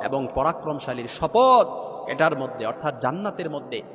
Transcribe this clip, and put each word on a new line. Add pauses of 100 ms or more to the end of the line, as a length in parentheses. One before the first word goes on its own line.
এবং
পরাক্রমশালীর
শপথ, (420)
এটার
মধ্যে
অর্থাৎ
জান্নাতের
মধ্যে (120)